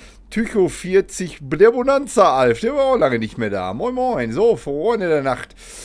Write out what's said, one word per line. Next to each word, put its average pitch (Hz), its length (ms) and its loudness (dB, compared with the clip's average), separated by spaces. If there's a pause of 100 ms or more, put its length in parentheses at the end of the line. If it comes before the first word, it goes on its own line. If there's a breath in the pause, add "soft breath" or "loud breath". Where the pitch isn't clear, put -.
(280 loud breath)
Tycho 208 400 0
vierzig, 185 720 -2
der 156 300 4
Bonanza 247 640 2
Alf, 123 240 2
der 247 140 -2
war 285 120 0
auch 262 120 2
lange 131 220 2
nicht 110 180 -8
mehr 110 100 -2
da. 95 240 -4
Moin, 208 220 -6
moin. 220 380 -4
So, 208 240 2
Freunde 180 520 -2
der 151 140 2
Nacht. 135 320 -4 (300 loud breath)